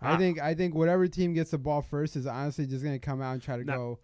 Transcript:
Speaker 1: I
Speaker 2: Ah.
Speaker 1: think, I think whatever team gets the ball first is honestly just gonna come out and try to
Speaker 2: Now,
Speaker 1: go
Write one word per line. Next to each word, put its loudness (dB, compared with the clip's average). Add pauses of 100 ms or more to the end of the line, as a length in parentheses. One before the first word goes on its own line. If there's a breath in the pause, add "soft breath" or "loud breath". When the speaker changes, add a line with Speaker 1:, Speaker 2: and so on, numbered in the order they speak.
Speaker 1:
I 2
Speaker 2:
Ah. 6
Speaker 1:
think, 4
I 0
think 0
whatever 4
team 2
gets 0
the 0
ball -2
first -4
is -2
honestly -2
just -4
gonna -2
come -4
out -4
and -6
try -4
to -4
Speaker 2:
Now, -2
Speaker 1:
go -6